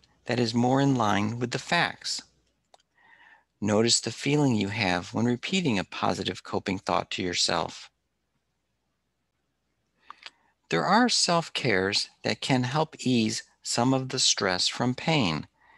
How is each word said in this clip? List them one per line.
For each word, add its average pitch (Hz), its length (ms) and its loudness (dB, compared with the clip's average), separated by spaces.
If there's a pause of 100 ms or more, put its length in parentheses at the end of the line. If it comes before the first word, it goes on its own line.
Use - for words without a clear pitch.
(240)
that 120 160 -2
is 113 140 0
more 123 260 4
in 139 140 4
line 107 440 0
with 120 120 -4
the 127 80 -4
facts. - 640 -2 (1400)
Notice 107 380 2
the 117 140 -6
feeling 139 420 0
you 101 140 -2
have 95 440 -2
when 110 120 -2
repeating 170 560 0
a 175 40 -2
positive 98 600 -4
coping 98 340 -4
thought 90 320 -2
to 98 140 -6
yourself. 85 680 -4 (2750)
There 165 140 2
are 220 240 6
self-cares 104 1000 0 (140)
that - 180 -2
can 127 220 2
help 147 380 -2
ease 113 420 2 (220)
some 123 280 2
of 131 180 -2
the 131 100 -4
stress 92 480 0
from 123 260 -2
pain. 104 540 0 (300)